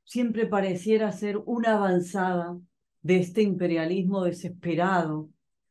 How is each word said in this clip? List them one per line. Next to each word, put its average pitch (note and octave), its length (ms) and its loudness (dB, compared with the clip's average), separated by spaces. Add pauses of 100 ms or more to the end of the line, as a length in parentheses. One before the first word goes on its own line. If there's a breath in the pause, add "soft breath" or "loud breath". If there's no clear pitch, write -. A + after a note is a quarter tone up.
siempre A#3 440 -2
pareciera G3+ 680 0
ser G#3 320 -4
una A#3 300 0
avanzada F3+ 840 0 (440)
de F3+ 160 4
este F3+ 240 0
imperialismo F3+ 840 0
desesperado F3 1040 -2 (420)